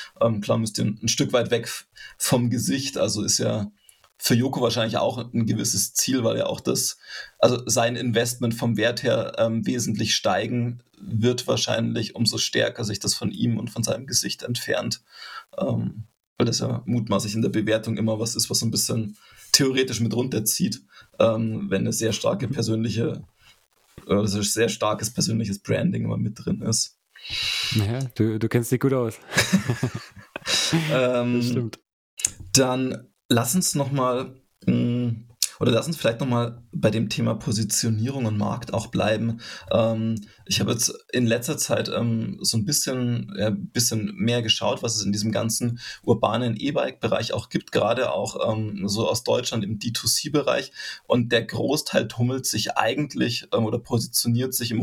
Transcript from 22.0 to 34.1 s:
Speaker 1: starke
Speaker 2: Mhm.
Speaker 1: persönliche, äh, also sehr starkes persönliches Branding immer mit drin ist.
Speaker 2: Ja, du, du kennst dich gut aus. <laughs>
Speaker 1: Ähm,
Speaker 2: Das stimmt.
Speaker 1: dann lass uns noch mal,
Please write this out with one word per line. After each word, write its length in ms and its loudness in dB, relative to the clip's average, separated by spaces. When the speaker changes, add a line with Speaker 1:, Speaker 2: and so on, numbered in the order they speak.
Speaker 1:
starke 340 -2
Speaker 2:
Mhm. 60 -2
Speaker 1:
persönliche, 720 -2
äh, 80 2
also 280 2
sehr 260 2
starkes 440 -2
persönliches 460 -2
Branding 460 0
immer 140 -2
mit 160 -2
drin 160 -2
ist. 380 -2
Speaker 2:
Ja, 300 0
du, 240 2
du 100 0
kennst 240 2
dich 80 2
gut 120 4
aus. 280 0
<laughs> 800 0
Speaker 1:
Ähm, 480 2
Speaker 2:
Das 80 0
stimmt. 340 -2
Speaker 1:
dann 560 4
lass 260 4
uns 200 2
noch 180 0
mal, 420 0